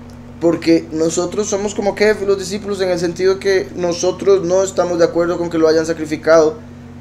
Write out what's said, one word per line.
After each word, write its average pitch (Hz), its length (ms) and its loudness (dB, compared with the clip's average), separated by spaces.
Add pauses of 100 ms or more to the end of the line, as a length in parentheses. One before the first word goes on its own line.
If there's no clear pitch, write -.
(400)
Porque 165 500 2
nosotros 175 580 -2
somos 202 240 -2
como 202 220 -2
Kef, 208 280 2
los 196 160 0
discípulos, 190 420 -6
en 190 80 0
el 175 100 0
sentido 185 400 0
que 190 380 0
nosotros 180 680 0
no 185 200 2
estamos 175 340 -2
de 170 60 4
acuerdo 170 340 0
con 170 120 -2
que 165 80 -2
lo 160 100 4
hayan 160 180 2
sacrificado, 156 680 2 (440)